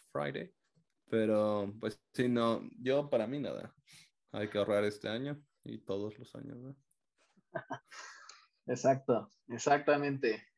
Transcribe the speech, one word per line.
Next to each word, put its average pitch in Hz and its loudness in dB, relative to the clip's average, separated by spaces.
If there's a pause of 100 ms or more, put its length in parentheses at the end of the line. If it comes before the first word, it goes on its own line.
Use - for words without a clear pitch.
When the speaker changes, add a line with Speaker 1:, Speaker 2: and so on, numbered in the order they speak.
(120)
Speaker 1:
Friday, 139 -4 (560)
pero, 107 2
pues, 110 -6 (140)
sí, 123 2
no, 117 2 (180)
yo 139 2
para 113 2
mí 139 -4
nada, 71 -8 (580)
hay 104 -4
que 104 -2
ahorrar 104 4
este 104 -2
año 139 -6 (220)
y 113 -12
todos 104 -6
los 117 -18
años, 120 -12
¿no? 135 -14 (760)
Speaker 2:
<laughs> - -10 (840)
Exacto, 127 2 (180)
exactamente. 143 2 (120)